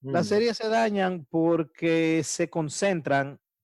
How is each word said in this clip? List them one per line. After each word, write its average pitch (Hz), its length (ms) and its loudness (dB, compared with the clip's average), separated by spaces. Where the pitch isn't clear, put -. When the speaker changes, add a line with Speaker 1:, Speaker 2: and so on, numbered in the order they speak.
Speaker 1:
Las 139 240 0
Speaker 2:
Mm. - 20 -8
Speaker 1:
series 220 300 2
se 220 100 -4
dañan 202 640 0
porque 165 920 2
se - 280 -4
concentran 147 880 -2